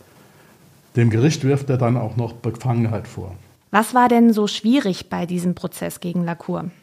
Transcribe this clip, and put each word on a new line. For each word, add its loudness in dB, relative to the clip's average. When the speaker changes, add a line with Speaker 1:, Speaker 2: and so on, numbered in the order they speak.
Speaker 1:
Dem 6
Gericht 2
wirft 0
er 2
dann 2
auch -4
noch -4
Befangenheit -2
vor. -12
Speaker 2:
Was 0
war 6
denn 6
so 2
schwierig 0
bei -4
diesem -2
Prozess -10
gegen -4
Lacour? -6